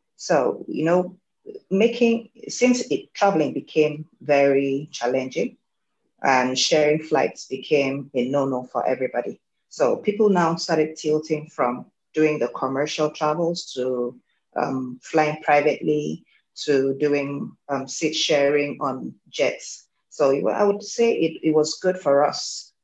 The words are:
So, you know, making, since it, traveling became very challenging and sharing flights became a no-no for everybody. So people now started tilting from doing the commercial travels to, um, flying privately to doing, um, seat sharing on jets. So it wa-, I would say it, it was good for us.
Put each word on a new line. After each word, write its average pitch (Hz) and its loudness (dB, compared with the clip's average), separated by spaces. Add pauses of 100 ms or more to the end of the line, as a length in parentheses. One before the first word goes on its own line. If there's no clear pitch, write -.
(180)
So, - 0
you - -4
know, 180 2 (540)
making, 226 2 (200)
since 247 2 (100)
it, - -4
traveling 160 2
became 151 0 (140)
very 139 2
challenging 131 -4 (640)
and 131 2
sharing 151 2
flights - -2
became 139 -2
a 123 0
no-no 135 0
for 127 -4
everybody. 127 -4 (300)
So 123 0
people 208 2
now 170 2
started 156 -2
tilting 151 -4
from 123 -4 (280)
doing 156 2
the 120 0
commercial 147 -2
travels 165 -2
to, 123 -4 (380)
um, 131 -4
flying 151 0
privately 151 0 (400)
to 135 2
doing, 143 -2 (140)
um, 131 -4
seat 156 -4
sharing 143 2
on 127 -6 (140)
jets. - -4 (240)
So 139 2
it 139 0
wa-, 110 0
I - 0
would 202 2
say 233 0
it, - -2
it 156 2
was 156 0
good 185 0
for 143 2
us. - -6 (100)